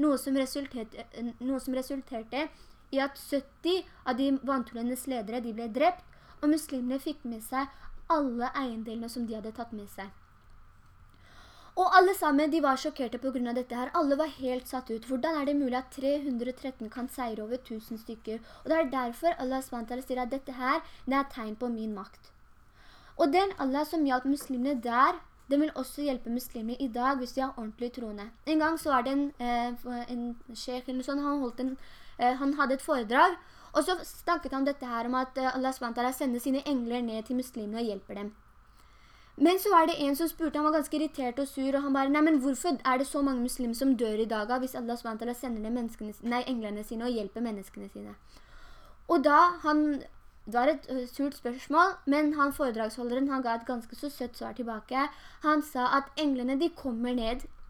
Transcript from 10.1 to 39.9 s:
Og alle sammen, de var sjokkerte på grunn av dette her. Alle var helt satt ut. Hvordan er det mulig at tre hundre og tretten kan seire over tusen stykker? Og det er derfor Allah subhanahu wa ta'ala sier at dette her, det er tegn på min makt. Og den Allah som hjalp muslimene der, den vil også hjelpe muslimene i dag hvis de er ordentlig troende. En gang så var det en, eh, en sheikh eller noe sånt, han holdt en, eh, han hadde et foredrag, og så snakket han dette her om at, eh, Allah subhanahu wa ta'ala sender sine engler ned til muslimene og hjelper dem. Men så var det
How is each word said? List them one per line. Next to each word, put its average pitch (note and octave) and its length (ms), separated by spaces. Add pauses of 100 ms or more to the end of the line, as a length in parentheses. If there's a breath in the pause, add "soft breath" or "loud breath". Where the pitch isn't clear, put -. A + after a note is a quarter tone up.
Og F4+ 160
alle F#4 220
sammen, D4 340
de D#4+ 80
var C4+ 200
sjokkerte B3 420
på C4+ 100
grunn B3 160
av A#3+ 80
dette B3 200
her. B3+ 200
Alle C#4+ 240
var D#4 220
helt B3+ 260
satt B3+ 240
ut. A3+ 160
Hvordan C4 320
er C4+ 80
det D4 80
mulig B3+ 240
at - 160
tre C#4 240
hundre B3+ 320
og B3+ 80
tretten A3+ 320
kan B3+ 180
seire A3 360
over B3 180
tusen A3 380
stykker? A3 400 (220 loud breath)
Og - 40
det D#4+ 100
er D#4+ 140
derfor C4 460
Allah C4 260
subhanahu A#3 240
wa B3 60
ta'ala B3+ 140
sier B3+ 140
at B3+ 120
dette C4+ 240
her, C4+ 240 (240 loud breath)
det C4+ 120
er C4+ 140
tegn G#3+ 240
på A#3+ 160
min A3 240
makt. - 380 (840 loud breath)
Og D#4 160
den F#4+ 280
Allah C#4 280
som D#4+ 160
hjalp C4 240
muslimene C4+ 560
der, C4 380 (260)
den C#4+ 160
vil D#4 160
også C#4+ 240
hjelpe B3 300
muslimene A#3+ 420
i C4+ 160
dag B3+ 280
hvis B3 180
de C4 80
er C#4 100
ordentlig A#3 400
troende. G#3 320 (180)
En D#4 140
gang D#4+ 200
så D#4 120
var B3+ 160
det C4+ 80
en, C#4+ 100 (140)
eh, A#3+ 720
en A#3+ 160 (260)
sheikh B3 360
eller B3+ 100
noe B3+ 80
sånt, C#4+ 160
han C#4+ 160
holdt B3 240
en, C4 100 (460 loud breath)
eh, B3 160
han C#4 240
hadde C4+ 200
et - 40
foredrag, C#4+ 560 (340 loud breath)
og D4 140
så F#4 160
snakket - 480
han C4+ 160
dette C#4 180
her A#3 220
om B3 80
at, B3+ 220
eh, C4 180
Allah C4 180
subhanahu A#3+ 220
wa A#3+ 80
ta'ala C4 100
sender B3+ 260
sine C4+ 280
engler A#3+ 340
ned A3 240
til B3+ 100
muslimene A3+ 440
og A#3 60
hjelper G3 300
dem. G#3 200 (1080 soft breath)
Men F4+ 180
så G#4 120
var E4 160
det - 100